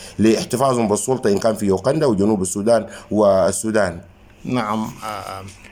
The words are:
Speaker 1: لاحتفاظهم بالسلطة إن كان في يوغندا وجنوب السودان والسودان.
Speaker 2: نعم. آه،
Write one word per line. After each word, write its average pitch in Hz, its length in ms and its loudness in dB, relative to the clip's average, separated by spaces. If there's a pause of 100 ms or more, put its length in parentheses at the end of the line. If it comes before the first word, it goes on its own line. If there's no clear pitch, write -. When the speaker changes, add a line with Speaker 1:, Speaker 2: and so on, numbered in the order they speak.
(180)
Speaker 1:
لاحتفاظهم 113 720 2
بالسلطة 107 420 0
إن 98 80 2
كان 113 160 0
في 101 120 -4
يوغندا 131 400 0
وجنوب 104 360 2
السودان 104 440 0 (240)
والسودان. 98 880 2 (440)
Speaker 2:
نعم. 110 380 -4
آه، 98 600 -12 (300)